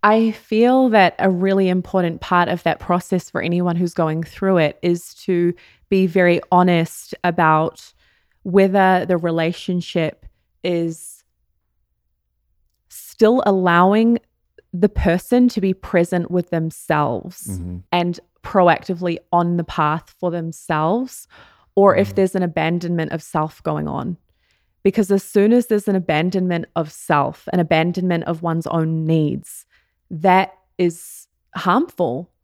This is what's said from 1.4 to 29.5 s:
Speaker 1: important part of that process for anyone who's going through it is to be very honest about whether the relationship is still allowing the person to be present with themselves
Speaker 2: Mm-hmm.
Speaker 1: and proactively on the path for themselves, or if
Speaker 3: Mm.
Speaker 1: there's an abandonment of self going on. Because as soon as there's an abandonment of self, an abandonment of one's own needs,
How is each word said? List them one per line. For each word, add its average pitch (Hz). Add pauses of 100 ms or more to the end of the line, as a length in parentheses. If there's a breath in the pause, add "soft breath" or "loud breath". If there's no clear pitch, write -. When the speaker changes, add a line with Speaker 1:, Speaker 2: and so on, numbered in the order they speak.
Speaker 1:
important 180
part 175
of 175
that 160
process 180
for -
anyone 175
who's 170
going 160
through 190
it 151
is 175 (100)
to 175 (340 soft breath)
be 190
very 175 (100)
honest 175
about 160 (520)
whether 190
the 180
relationship 165 (360)
is 170 (1700)
still -
allowing 196 (540)
the 185
person 247
to 202
be 190
present 175
with 175
themselves 160
Speaker 2:
Mm-hmm. 90 (140)
Speaker 1:
and 175 (240)
proactively 175 (140)
on 175
the 170
path 156
for 180
themselves, 165 (480 soft breath)
or 196
if 196
Speaker 3:
Mm. -
Speaker 1:
there's 190
an 185
abandonment 170
of 160
self 156
going 151
on. 165 (680)
Because 196
as 196
soon 208
as 240
there's 208
an 196
abandonment 180 (100)
of 156
self, -
an 180
abandonment 170
of 165
one's 165
own 160
needs, 156 (460)